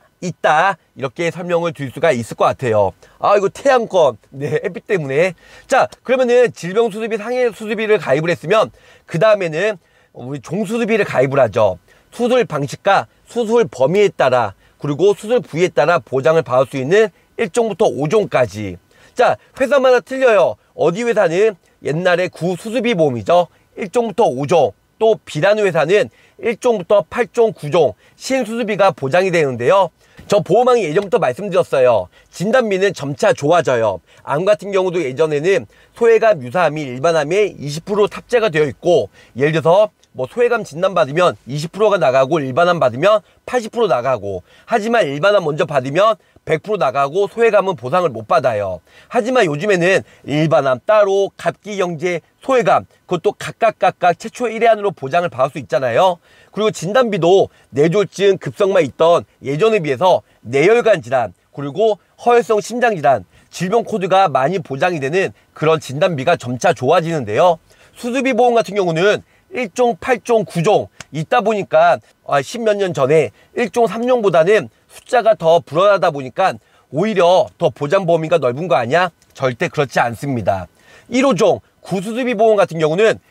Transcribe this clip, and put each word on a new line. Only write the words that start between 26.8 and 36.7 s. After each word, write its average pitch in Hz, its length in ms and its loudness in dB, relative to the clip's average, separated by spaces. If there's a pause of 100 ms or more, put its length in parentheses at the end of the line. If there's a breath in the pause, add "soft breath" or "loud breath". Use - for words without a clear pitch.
팔 233 180 -4
종, 226 240 0
구 147 180 -10
종 143 240 2 (220 soft breath)
신수술비가 220 760 -2
보장이 170 400 0
되는데요. 160 580 0 (380 loud breath)
저 202 120 2
보험왕이 240 460 2
예전부터 165 340 -2
말씀드렸어요. 135 880 0 (240 soft breath)
진단비는 202 640 0
점차 165 400 -2
좋아져요. 127 640 0 (240 soft breath)
암 151 220 -4
같은 208 260 0
경우도 185 320 0
예전에는 147 640 0 (300 soft breath)
소외감, 220 460 4
유사암이 151 400 -2